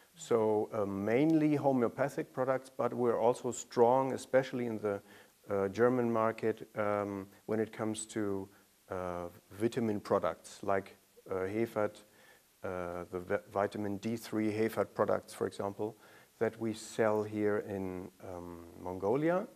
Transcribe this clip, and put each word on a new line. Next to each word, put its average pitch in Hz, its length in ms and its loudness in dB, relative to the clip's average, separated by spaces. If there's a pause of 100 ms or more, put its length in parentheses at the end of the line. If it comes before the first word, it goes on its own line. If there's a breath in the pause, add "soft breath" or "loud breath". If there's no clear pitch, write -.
(160 soft breath)
So, 110 580 4
uh, 107 140 0
mainly 147 680 4
homeopathic 135 800 0
products, 131 420 -2
but 120 200 -2
we're 120 240 2
also 123 320 2
strong, 127 640 4
especially 131 520 0
in 110 140 -4
the, 101 220 -2 (500 loud breath)
uh, 98 160 0
German 117 440 2
market, 110 640 0
um, 101 520 -2 (180 loud breath)
when 107 140 0
it 110 120 0
comes 110 360 -6
to, 98 420 -4 (400 soft breath)
uh, 90 380 -6 (240)
vitamin 110 480 -2
products - 640 -2
like, 98 340 -2 (320)
uh, 92 160 -2
Hefert, 107 580 -2 (600 soft breath)
uh, 90 480 -6
the 92 80 -6
vi-, 92 200 0 (120)
vitamin 101 460 -2
D 113 180 -4
three 107 360 -2
Hefert 107 440 -2
products, 101 380 0
for 110 120 -4
example, 101 500 -6 (440 loud breath)
that 110 200 0
we 113 140 -2
sell 107 500 0
here 104 440 0
in, 92 420 -6 (140)
um, 87 420 -12 (160)
Mongolia. 127 760 0